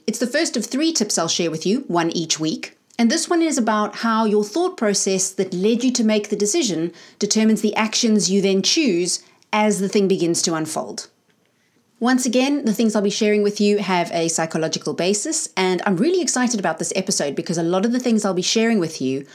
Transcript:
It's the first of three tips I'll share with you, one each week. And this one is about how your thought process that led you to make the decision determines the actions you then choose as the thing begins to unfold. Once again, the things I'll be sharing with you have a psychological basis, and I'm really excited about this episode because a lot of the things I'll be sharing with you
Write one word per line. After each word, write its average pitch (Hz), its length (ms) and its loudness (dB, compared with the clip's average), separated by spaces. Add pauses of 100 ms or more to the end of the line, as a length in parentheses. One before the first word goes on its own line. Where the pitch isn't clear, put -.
It's 214 140 -4
the 247 80 -2
first 294 280 -2
of 214 80 -2
three 320 300 -2
tips - 240 -2
I'll 165 100 0
share 170 220 -2
with 160 160 -6
you, 220 220 0
one 170 240 0
each 165 280 -4
week. 165 380 -6 (220)
And 233 100 4
this 330 180 -2
one 339 140 2
is 302 160 0
about 214 380 0
how 226 300 0
your 208 180 4
thought 349 340 -2
process 196 540 0
that 185 240 -4
led 220 280 2
you 254 100 2
to 240 100 0
make 214 260 2
the 214 60 -2
decision 196 580 0 (240)
determines 214 440 2
the 214 140 0
actions 214 540 2
you 190 140 2
then 196 180 2
choose 185 640 0 (280)
as 214 280 2
the 190 100 -2
thing 196 180 2
begins 170 360 2
to 170 100 0
unfold. 143 560 -6 (920)
Once 247 240 2
again, 262 400 0
the 220 80 2
things 220 200 2
I'll 214 80 2
be 202 80 2
sharing 208 320 2
with 202 200 0
you 208 160 4
have 180 340 0
a 165 160 0
psychological 160 680 -2
basis, 202 640 -2
and 185 300 0
I'm 202 100 2
really 339 260 2
excited 247 380 0
about 170 180 -2
this - 160 -4
episode 160 420 -2
because 165 220 -4
a 170 60 -2
lot 185 220 0
of 233 80 0
the 247 80 -2
things 226 240 2
I'll 190 80 0
be 180 80 -2
sharing 226 380 2
with 160 220 -4
you 135 340 -4